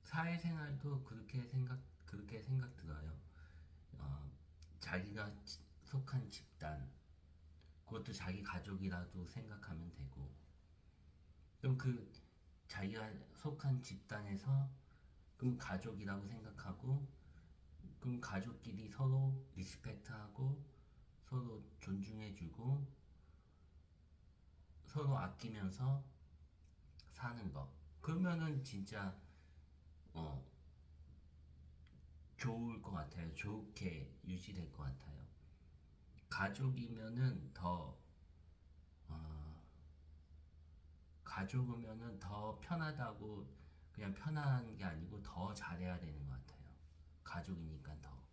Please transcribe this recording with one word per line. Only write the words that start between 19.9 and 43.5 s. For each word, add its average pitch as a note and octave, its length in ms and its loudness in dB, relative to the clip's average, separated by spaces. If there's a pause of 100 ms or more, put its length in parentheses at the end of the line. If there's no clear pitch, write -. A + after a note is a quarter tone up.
서로 A#2 380 0 (180)
존중해주고 G#2+ 1040 2 (2000)
서로 C#3 320 6
아끼면서 G#2+ 840 4 (1120)
사는 B2 400 -4
거, C#2 180 -4 (300)
그러면은 D#3+ 640 6
진짜, G2 520 0 (1000)
어, D2 300 0 (1900)
좋을 A#2 440 2
것 G2 120 -2
같아요. E2 420 0
좋게 F#2 760 0 (160)
유지될 F2+ 460 -2
것 D2 120 -4
같아요. C#2 420 -2 (1040)
가족이면은 A#2 1200 4
더, F2 460 2 (1120)
어, D#2 540 -4 (1600)
가족이면은 A#2 920 2
더 G#2 420 -2
편하다고, A#2+ 840 0 (460)